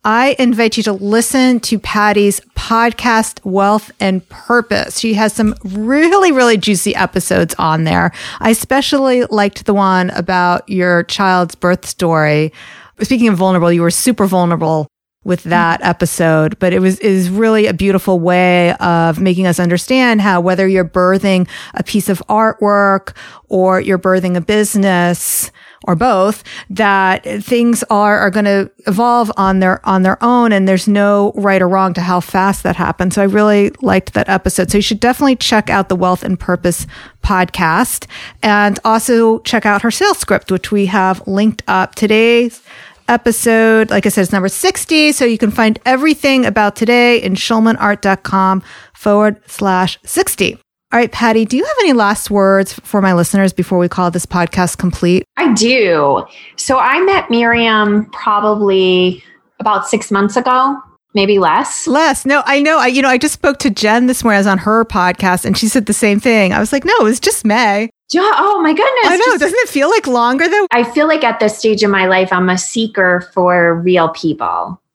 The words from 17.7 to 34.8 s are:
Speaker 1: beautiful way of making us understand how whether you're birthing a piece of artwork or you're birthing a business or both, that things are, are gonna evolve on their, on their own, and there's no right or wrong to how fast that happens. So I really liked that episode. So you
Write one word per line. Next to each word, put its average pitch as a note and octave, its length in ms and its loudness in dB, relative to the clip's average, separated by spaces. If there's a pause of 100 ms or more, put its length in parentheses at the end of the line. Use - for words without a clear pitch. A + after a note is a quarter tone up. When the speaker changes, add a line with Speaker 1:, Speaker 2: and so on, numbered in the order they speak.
Speaker 1:
beautiful F#3+ 440 0
way F3+ 580 2
of E3 440 0
making F#3 260 0
us F3 140 0
understand G#3+ 640 0
how F#3+ 180 2
whether F#3 260 0
you're F#3+ 160 2
birthing F#3 640 0 (280)
a - 100 -6
piece G3+ 240 -2
of F#3 220 -2
artwork G#3 840 0 (360)
or F#3 320 2
you're F#3+ 160 -2
birthing F#3 360 0
a F3 60 -2
business G3 1120 -2 (340)
or F#3 100 0
both, G#3 500 0 (240)
that G3 560 2 (180)
things A#3+ 420 0
are, G#3 340 2
are G3+ 120 2
gonna G3+ 400 0 (160)
evolve A#3 520 0
on F#3+ 220 2
their, F#3 260 0
on F#3+ 160 2
their F#3 200 0
own, A#3 300 2
and F#3+ 160 2
there's F#3+ 180 0
no G3+ 500 2
right G3 260 0
or F3+ 60 2
wrong F#3+ 260 0
to F3 80 -4
how F3+ 180 0
fast F#3+ 420 -2
that F3+ 140 -2
happens. - 380 -2
So G3+ 80 0
I - 20 4
really G#3 460 2 (100)
liked F#3+ 320 -2
that - 160 -2
episode. F#3 420 -2
So G3+ 60 0
you G3+ 60 2